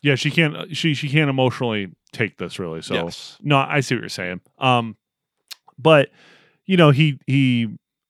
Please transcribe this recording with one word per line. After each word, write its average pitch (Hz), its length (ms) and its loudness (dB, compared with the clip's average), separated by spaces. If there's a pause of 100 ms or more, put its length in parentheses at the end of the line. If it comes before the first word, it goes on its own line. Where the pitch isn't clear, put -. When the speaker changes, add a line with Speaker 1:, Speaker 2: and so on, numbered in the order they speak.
Speaker 1:
Yeah, 143 140 2
she 147 140 -2
can't, 156 460 -2
she, 160 180 0
she 131 140 -8
can't 143 220 0
emotionally 117 640 -2 (180)
take 107 260 -6
this, 87 200 -10
really. 82 240 -8
So 95 120 -8
Speaker 2:
Yes. - 460 -8
Speaker 1:
no, 143 180 2
I 143 220 -2
see 127 140 -2
what 110 60 -4
you're 107 80 -12
saying. 90 320 -8 (180)
Um, 120 380 0 (840)
but, 147 320 6 (560)
you 190 100 0
know, 160 140 8
he, 143 360 2
he 127 420 2 (420)